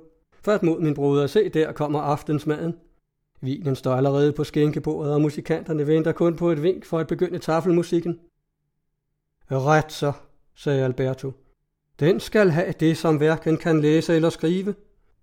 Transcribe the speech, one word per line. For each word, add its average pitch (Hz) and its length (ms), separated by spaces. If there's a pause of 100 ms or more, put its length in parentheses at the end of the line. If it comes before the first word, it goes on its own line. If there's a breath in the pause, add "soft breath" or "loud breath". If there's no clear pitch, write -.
(320)
"For - 200
at 208 100
mod 165 180
min 151 140
broder, 143 320
se, 190 220
der 156 240
kommer 147 280
aftensmaden. 151 760 (640)
Vinen 135 360
står 131 180
allerede 139 380
på 147 120
skænkebordet, 151 680
og 147 60
musikanterne 156 680
venter 156 260
kun 170 240
på 170 140
et 147 120
vink 180 220
for 165 140
at 160 80
begynde 170 320
tafelmusikken." 170 840 (1300)
"Ret 147 420
så," 143 200 (420)
sagde 135 300
Alberto. 131 480 (680)
"Den 190 200
skal 208 300
have 165 300
det, 160 160
som 160 200
hverken 160 400
kan 160 240
læse 156 340
eller 160 160
skrive. 185 440 (480)